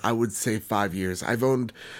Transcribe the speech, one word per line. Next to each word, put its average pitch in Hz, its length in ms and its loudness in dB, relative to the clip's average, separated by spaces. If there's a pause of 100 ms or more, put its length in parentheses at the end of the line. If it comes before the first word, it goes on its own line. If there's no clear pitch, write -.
I 110 100 4
would 117 200 2
say, 110 260 0
five 101 340 0
years. 92 300 -2
I've 113 200 0
owned 127 300 2 (260)